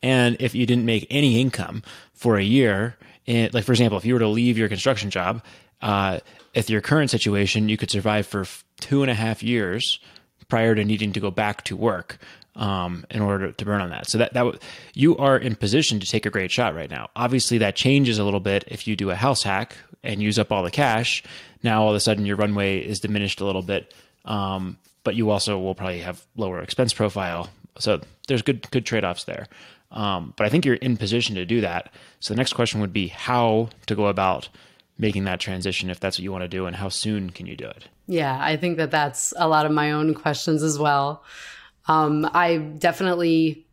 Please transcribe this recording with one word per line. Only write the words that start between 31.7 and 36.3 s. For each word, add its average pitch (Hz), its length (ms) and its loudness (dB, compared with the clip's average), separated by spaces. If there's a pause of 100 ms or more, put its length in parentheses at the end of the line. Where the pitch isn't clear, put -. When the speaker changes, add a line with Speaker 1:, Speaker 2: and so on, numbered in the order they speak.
Speaker 1:
So - 160 -6
the - 20 -2
next 127 160 0
question 110 280 0
would 95 120 -2
be 95 140 0
how 117 600 0 (180)
to 107 80 -2
go 104 100 0
about 92 440 0 (500)
making 101 240 0
that 92 160 -4
transition 92 500 -4
if 90 100 -8
that's 98 200 -4
what 92 40 -10
you 98 80 -6